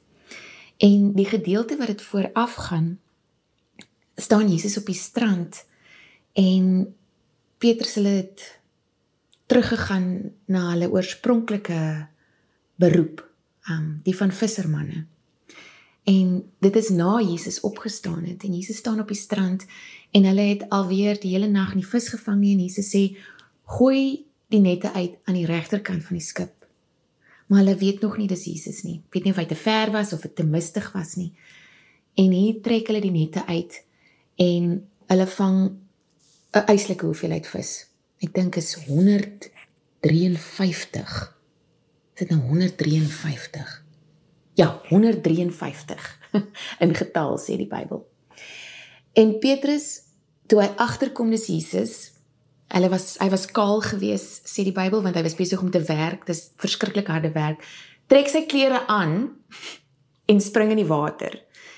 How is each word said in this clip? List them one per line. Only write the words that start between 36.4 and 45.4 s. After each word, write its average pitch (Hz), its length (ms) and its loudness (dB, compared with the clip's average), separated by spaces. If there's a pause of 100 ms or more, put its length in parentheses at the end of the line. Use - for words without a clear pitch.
'n 208 100 4 (100)
yslike 196 320 0
hoeveelheid 160 420 -4
vis. - 380 -12 (360)
Ek 165 120 -6
dink 180 220 0
is 165 180 -4
honderdvierenvyftig. 175 2500 -2 (800)
Is - 60 -20
dit 175 100 -4
nou 160 120 4
honderddrieënvyftig? 151 1500 -2 (720)
Ja, - 300 2
honderdvierenvyftig 175 1160 0 (280)